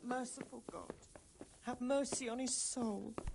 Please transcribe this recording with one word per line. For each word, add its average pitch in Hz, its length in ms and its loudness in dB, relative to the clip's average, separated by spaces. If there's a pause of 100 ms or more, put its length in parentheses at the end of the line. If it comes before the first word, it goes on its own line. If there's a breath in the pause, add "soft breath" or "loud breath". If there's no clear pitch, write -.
Merciful 247 680 -2
God, - 220 -8 (680)
have 247 200 -2
mercy 262 480 4
on 233 100 0
his 254 160 2
soul. 220 580 2 (220)